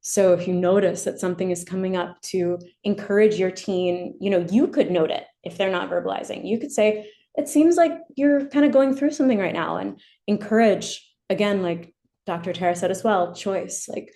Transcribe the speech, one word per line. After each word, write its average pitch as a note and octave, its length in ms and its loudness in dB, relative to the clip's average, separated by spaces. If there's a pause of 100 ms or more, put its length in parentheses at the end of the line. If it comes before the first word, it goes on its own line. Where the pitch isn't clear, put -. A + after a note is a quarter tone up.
So G3 320 2
if F3 160 0
you F#3 60 -2
notice F3+ 500 2
that - 160 -6
something F#3 300 -4
is F3 140 -4
coming F#3 320 -4
up, F3+ 260 -6
to F3 360 -2 (260)
encourage G#3 520 2
your F#3 140 0
teen, F3+ 720 -4
you G3+ 100 -2
know, F3+ 200 2
you A#3 180 4
could - 220 0
note E3+ 200 2
it - 140 -4 (200)
if F3 120 -12
they're F#3+ 140 0
not F#3 200 -4
verbalizing. - 560 -6
You A3 120 -2
could - 140 -8
say, G#3+ 360 0 (260)
It C#4+ 140 -4
seems D#4+ 280 6
like E4+ 160 4 (240)
you're C#4+ 300 2
kind C#4+ 180 2
of C#4+ 80 4
going C4+ 220 4
through C#4+ 180 0
something C4 260 2
right F#3 160 -2
now, E3 220 -4
and F#3+ 240 -8 (260)
encourage, G#3+ 840 0 (220)
again, G3+ 320 0
like E3+ 320 -6 (320)
Doctor E3+ 260 -6
Tara F3 240 0
said F3 140 -2
as F#3 140 -4
well, F3+ 300 2
choice. - 540 -6
Like - 280 -10